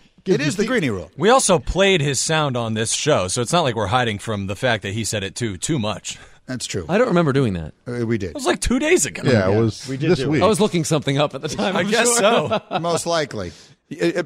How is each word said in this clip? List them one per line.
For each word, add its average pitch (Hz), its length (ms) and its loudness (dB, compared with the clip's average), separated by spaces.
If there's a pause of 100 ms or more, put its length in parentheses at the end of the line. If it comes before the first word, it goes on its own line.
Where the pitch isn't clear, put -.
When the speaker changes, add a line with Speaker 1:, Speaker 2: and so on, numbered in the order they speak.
(260)
Speaker 1:
It 196 160 2
is 285 140 -2
the 202 80 0
Speaker 2:
the 180 40 -4
Speaker 1:
Greeny 208 220 0
rule. 90 260 -6
Speaker 3:
We 165 140 2
also 233 300 6
played 185 420 2
his 139 180 -2
sound 151 380 0
on 113 160 -2
this 110 180 -2
show, 123 360 2
so 123 160 -2
it's 120 100 -6
not 175 80 4
like 127 140 0
we're 110 100 -2
hiding 117 320 0
from 98 300 -4
the 101 80 -6
fact 117 260 0
that 98 120 -6
he 110 100 -4
said 104 200 -4
it 95 120 -8
too, 107 220 -6
too 156 200 -4
much. 104 400 -6 (300)
Speaker 1:
That's 127 180 -8
true. 90 240 -6
Speaker 4:
I 175 80 2
don't 254 120 2
remember 170 240 4
doing 127 200 2
that. 80 220 -8 (100)
Speaker 1:
Uh, 120 220 -6
we 117 100 0
did. 92 120 -4
Speaker 3:
It - 60 -12
was 269 120 -6
like 359 140 0
two 247 180 0
days 311 260 2
ago. - 200 -8
Speaker 2:
Yeah, 107 240 4
it - 40 2
Speaker 1:
Yeah. 104 60 2
Speaker 2:
was 113 280 -2
Speaker 1:
We 131 100 -6
did 156 120 0
Speaker 2:
this 175 100 4
Speaker 1:
do 135 60 -2
it. 131 40 -2
Speaker 2:
week. 151 120 2
Speaker 4:
I 180 60 6
was 208 120 2
looking 175 260 0
something 143 340 0
up 147 160 0
at 135 80 -10
the 156 60 -4
time, 196 260 -2
Speaker 3:
I 170 60 0
Speaker 4:
I'm 202 100 -2
Speaker 3:
guess 233 160 4 (100)
Speaker 4:
sure. 214 320 4 (220)
Speaker 3:
so. 196 80 -2
Speaker 1:
<laughs> - 20 -6
Most 165 240 -2
likely. 139 460 -4 (380)
I, 170 360 0